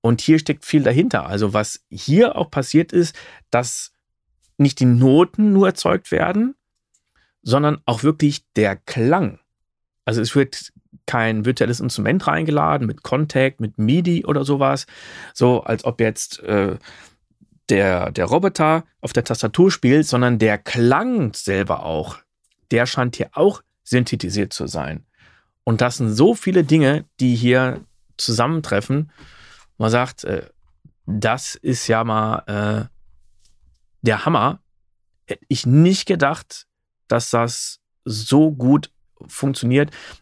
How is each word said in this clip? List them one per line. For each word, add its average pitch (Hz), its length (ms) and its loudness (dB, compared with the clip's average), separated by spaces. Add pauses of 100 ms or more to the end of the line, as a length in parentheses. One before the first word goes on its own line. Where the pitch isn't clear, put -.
Und 117 200 2
hier 156 160 4
steckt - 280 -4
viel 147 180 2
dahinter. 123 420 0
Also 101 280 -2
was 107 360 -4
hier 160 460 2
auch - 160 -4
passiert 151 420 0
ist, 170 220 0 (340)
dass - 420 -4 (680)
nicht 143 200 2
die 127 60 4
Noten 139 680 4
nur 196 140 6
erzeugt 190 460 -2
werden, 208 420 0 (880)
sondern 147 440 0
auch 117 180 -2
wirklich 147 400 0 (120)
der 101 200 2
Klang. 135 640 -2 (680)
Also 113 160 -2
es 113 140 -4
wird - 380 -2 (320)
kein 113 380 -2
virtuelles 120 360 -2
Instrument 127 480 -2
reingeladen 151 600 -2
mit - 160 -10
Contact, 135 560 -2
mit 107 180 -6
midi 170 480 0
oder 139 200 -2
sowas. 139 400 0 (480)
So 123 300 2
als - 200 -4
ob 120 160 -4
jetzt, - 400 -4
äh, 101 380 -2 (880)
der, 95 440 2
der 87 140 -2
Roboter 160 600 0 (160)
auf 139 100 -8
der 120 120 0
Tastatur 165 480 2
spielt, 143 340 2
sondern 123 340 0
der 107 180 2
Klang 120 760 -2
selber 95 520 -4
auch, 80 340 -6 (520)
der 117 140 2
scheint 123 320 -4
hier - 160 -8
auch 196 300 0 (200)
synthetisiert 104 680 -2
zu 78 140 -8
sein. 78 380 -8 (580)
Und 117 180 0
das 123 160 0
sind 110 160 -2
so 175 220 4
viele 185 280 0
Dinge, 147 420 2 (140)
die 123 160 2
hier 123 460 0 (360)
zusammentreffen. 135 960 -2 (680)
Man 110 120 0
sagt, 123 340 -2
äh, - 240 -6 (580)
das 110 500 -4
ist - 320 -4
ja 113 160 0
mal, 110 440 -2
äh, 107 380 -4 (1160)
der 110 220 0
Hammer. 123 360 0 (640)
Hätte - 240 -12
ich 131 160 -2
nicht 165 400 4
gedacht, - 600 -2 (400)
dass 117 220 -2
das - 520 -4 (240)
so 131 460 2
gut 139 400 0 (340)
funktioniert. 139 640 -2 (320)